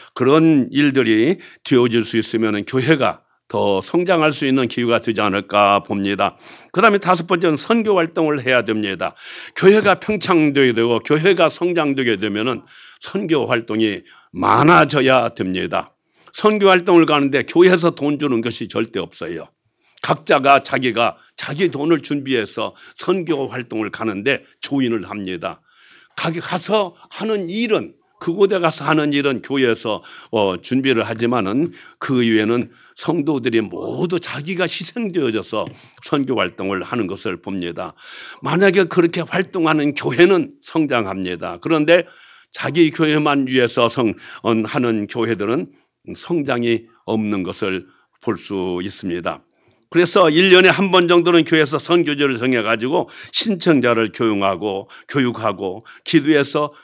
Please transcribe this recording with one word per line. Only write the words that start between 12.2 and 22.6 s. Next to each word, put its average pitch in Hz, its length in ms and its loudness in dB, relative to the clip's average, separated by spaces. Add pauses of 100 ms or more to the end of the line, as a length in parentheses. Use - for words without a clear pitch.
선교 160 460 -2
활동이 110 560 -2 (300)
많아져야 131 1000 4
됩니다. 92 640 -4 (400)
선교 214 360 2
활동을 175 380 6
가는데 143 380 2
교회에서 175 480 4
돈 147 260 -4
주는 131 220 -2
것이 113 260 -6
절대 110 320 -4
없어요. 82 480 -10 (560)
각자가 139 640 2
자기가 120 520 -2 (200)
자기 156 340 -2
돈을 151 320 0
준비해서 123 720 -4 (220)